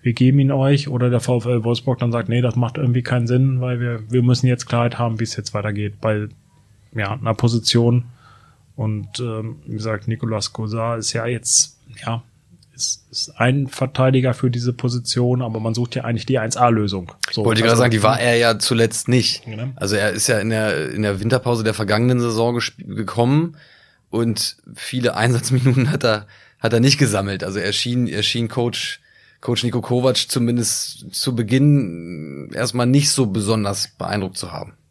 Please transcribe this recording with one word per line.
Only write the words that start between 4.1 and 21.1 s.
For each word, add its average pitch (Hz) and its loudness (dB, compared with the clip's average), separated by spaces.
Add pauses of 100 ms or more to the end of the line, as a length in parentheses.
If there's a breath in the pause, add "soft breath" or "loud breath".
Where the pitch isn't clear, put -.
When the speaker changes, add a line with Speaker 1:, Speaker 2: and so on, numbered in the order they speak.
Speaker 1:
wir 123 4
müssen 123 4
jetzt 123 0
Klarheit 120 0
haben, 117 0
wie 113 0
es - -8
jetzt - -10
weitergeht", 104 -4
bei, 104 -2 (640)
ja, 104 -2
einer 113 -2
Position. 120 2 (720 soft breath)
Und, 107 -6
ähm, 113 -6 (100)
wie 113 -8
gesagt, 107 -6
Nicolas 113 -4
Cosar 113 -4
ist - -6
ja 117 -4
jetzt, - 0 (260)
ja, 117 -4 (520)
ist, - -8
ist - -10
ein 131 2
Verteidiger 131 0
für 127 0
diese 120 -2
Position, 123 -2
aber 110 -6
man 113 -2
sucht 120 -2
ja 131 -4
eigentlich 113 -2
die 127 2
eins 113 -4
A-Lösung. 104 2 (180)
So, 110 -2
Speaker 2:
Wollte 110 2
ich 113 2
Speaker 1:
also 113 6
Speaker 2:
gerade - 2
sagen, 123 4
die 107 2
war 110 2
er 120 2
ja 117 4
zuletzt 113 0
nicht. - 0
Speaker 1:
Genau. 113 -10
Speaker 2:
Also 101 -2
er 104 0
ist 101 -2
ja 117 2
in 107 -2
der, 101 -2
in 92 -4
der 101 -2